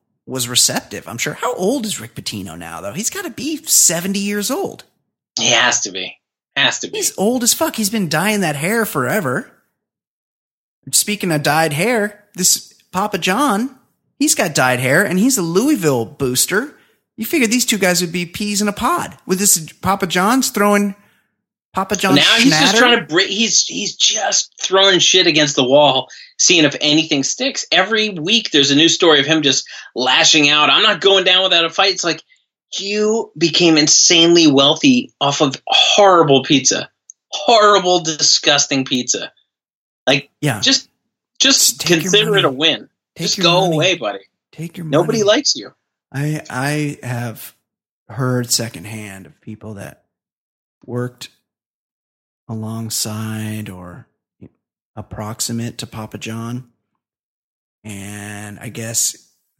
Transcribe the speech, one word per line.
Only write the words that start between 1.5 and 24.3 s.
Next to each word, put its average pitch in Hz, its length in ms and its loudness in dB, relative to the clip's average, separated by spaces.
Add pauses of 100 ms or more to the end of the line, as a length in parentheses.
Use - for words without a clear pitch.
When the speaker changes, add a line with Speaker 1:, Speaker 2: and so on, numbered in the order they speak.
Speaker 1:
old 220 300 -2
is 208 160 -8
Rick - 140 -14
Pitino 92 440 -10
now, 82 220 -12
though? 101 140 -10
He's 220 160 -4
gotta 381 200 -10
be 277 280 -8
seventy 185 600 0
years 202 300 -4
old. - 340 -6 (540)
Speaker 2:
He 120 120 -2
has 120 320 2
to 95 100 -8
be. 92 240 -12 (400)
Has 135 240 -2
to 120 80 -10
be. 135 80 -12
Speaker 1:
He's - 220 -6
old 226 240 0
as 240 100 0
fuck. 320 240 -4
He's 208 140 -4
been 202 180 -2
dyeing 196 320 0
that 151 160 -2
hair 202 300 -2
forever. 143 640 -4 (1400)
Speaking 202 400 -2
of 151 100 0
dyed 151 320 2
hair, 208 500 -2 (120)
this - 360 -2 (200)
Papa 196 260 -4
John, 220 600 0 (400)
he's 294 160 2
got 175 200 -2
dyed 127 260 2
hair, 139 240 2
and 185 140 0
he's 240 180 2
a 196 60 -2
Louisville 170 640 0
booster. 143 680 -4 (420)
You 220 100 -8
figure 254 200 0
these 233 200 0
two 214 120 0
guys 180 220 2
would 170 120 -4
be 175 120 -4
peas 208 380 -4
in 208 60 0
a 202 40 -2
pod. 269 540 -4
With 185 120 -2
this 175 360 0
Papa 196 320 -2
John's 196 440 0
throwing 202 440 2 (800)
Papa 196 220 -2
John 185 180 2
Speaker 2:
Now 143 80 6 (140)
he's 233 160 4
just 233 220 4
Speaker 1:
schnatter? 226 40 4
Speaker 2:
trying 240 220 4
to 147 60 -10
bri-, 180 200 0
he's, 202 400 0
he's - 300 -8
just - 640 -2